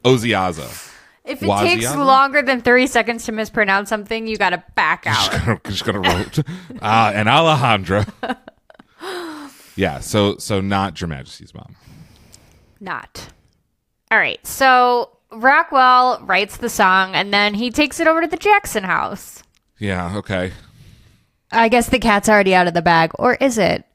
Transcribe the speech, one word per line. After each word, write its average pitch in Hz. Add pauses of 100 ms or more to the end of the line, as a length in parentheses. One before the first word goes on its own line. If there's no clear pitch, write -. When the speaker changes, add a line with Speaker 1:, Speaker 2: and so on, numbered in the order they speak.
Speaker 1:
Oziaza. 95 (400)
Speaker 2:
If 269
it -
takes 349
Speaker 1:
Waziaza? 285
Speaker 2:
longer 269
than 254
thirty 247
seconds 226
to 226
mispronounce 208
something, 220
you 220
gotta 196 (120)
back 170
Speaker 1:
Just 143
Speaker 2:
out. -
Speaker 1:
gonna, 110
just -
gonna 101
roll. 87 (280)
<laughs> -
Uh, 110
and 107
Alejandra. 120 (140)
Speaker 2:
<laughs> 247 (1300)
Speaker 1:
Yeah, 78
so, 101
so 101
not 98
Your 87
Majesty's -
mom. - (1040)
Speaker 2:
Not. - (800)
All 220
right, 143
so 247 (220)
Rockwell 254
writes 196
the 233
song, 190
and 202
then 208
he 226
takes 294
it 330
over 320
to 339
the 320
Jackson 403
house. - (360)
Speaker 1:
Yeah, 92
okay. 92 (1000)
Speaker 2:
I 226
guess 233
the 247
cat's 208
already 196
out 180
of 170
the 170
bag, 165
or 226
is 254
it? - (100)